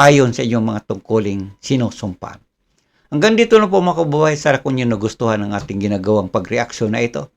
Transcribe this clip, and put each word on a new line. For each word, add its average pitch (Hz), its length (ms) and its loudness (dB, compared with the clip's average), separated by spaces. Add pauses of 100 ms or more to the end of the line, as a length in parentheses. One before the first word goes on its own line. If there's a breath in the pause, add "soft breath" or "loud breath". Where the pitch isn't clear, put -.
ayon 139 320 6
sa - 80 -8
inyong 117 320 -2
mga 104 160 -6
tungkuling 98 720 -4
sinusumpan. 113 800 -6 (720)
Hanggang 214 240 4
dito 233 240 4
na 190 80 0
po 190 80 2
mga 170 240 0
kababayan, 151 380 0
sana 139 180 2
kung 135 160 -4
nyo 123 160 0
nagustuhan 110 480 -2
ang 101 160 -6
ating 98 240 -6
ginagawang 101 480 0
pagreaksyon 110 720 -4
na 120 60 -2
ito 143 320 -8